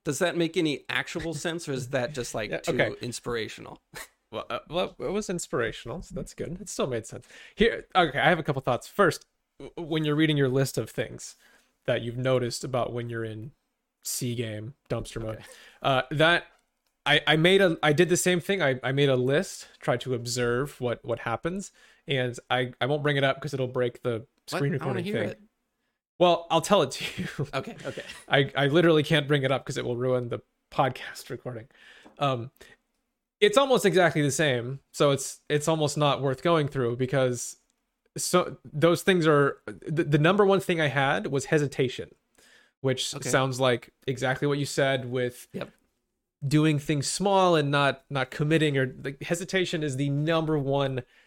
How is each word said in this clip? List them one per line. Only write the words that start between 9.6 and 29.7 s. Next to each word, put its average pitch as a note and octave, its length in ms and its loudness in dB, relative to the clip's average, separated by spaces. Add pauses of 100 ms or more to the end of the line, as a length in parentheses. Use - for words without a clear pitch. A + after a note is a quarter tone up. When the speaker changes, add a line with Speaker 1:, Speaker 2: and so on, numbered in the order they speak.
Speaker 2:
when D#3 160 0
you're D3+ 100 2
reading D3+ 220 4
your C3+ 120 4
list C3 280 0
of A2 140 -2
things A#2+ 440 -10 (520)
that A#2 160 0
you've A#2 120 -8
noticed B2 480 0
about B2+ 300 -4
when A#2 160 -6
you're A#2 160 -6
in A2 280 -12 (500)
C A#2+ 320 -4
game, A2 400 -8 (120)
dumpster A#2 320 -6
mode, A2 180 -6
Speaker 1:
Okay. A#2 60 -18 (380)
Speaker 2:
uh, C3 300 2
that D#3+ 340 4 (600)
I, D3 180 4
I D#3 120 6
made F#3 240 6
a, F3 200 2
I D3+ 100 4
did D#3 180 4
the E3+ 80 2
same F3+ 220 2
thing. G3 220 -2
I, C3 220 2
I B2+ 80 -2
made C#3 180 4
a C3 60 4
list, C3+ 520 0 (120)
tried B2 220 0
to B2+ 120 -4
observe A#2+ 680 -2
what, A#2+ 240 -4
what A#2 140 -4
happens, E3+ 540 -4 (360)
and B2+ 300 -2 (140)
I, B2+ 280 0
I A#2+ 60 0
won't C#3+ 160 0
bring C#3+ 160 2
it C#3 60 2
up C#3 180 2
'cause D3 140 -6
it'll C3 120 -2
break B2 360 -2
the A#2+ 240 -4 (220)
Speaker 1:
What? D#3 100 -4
Speaker 2:
screen C#3+ 200 0
Speaker 1:
I - 60 -6
wanna C3+ 140 -2
Speaker 2:
recording E3+ 60 -4
Speaker 1:
hear G#3 120 -4
Speaker 2:
thing. - 140 -2
Speaker 1:
it. - 100 -16 (800)
Speaker 2:
Well, F3 320 4
I'll D#3+ 100 4
tell G3 220 4
it C3 80 -2
to - 320 -8
you. - 280 -6
<laughs> - 40 -8
Speaker 1:
Okay, C#3 280 -8
okay. C#3+ 200 -10 (240)
Speaker 2:
I, C#3 280 4
I C#3 120 2
literally D#3 340 6
can't D3 260 2
bring D3 140 2
it C3 100 2
up B2+ 140 -2
'cause A#2+ 120 -8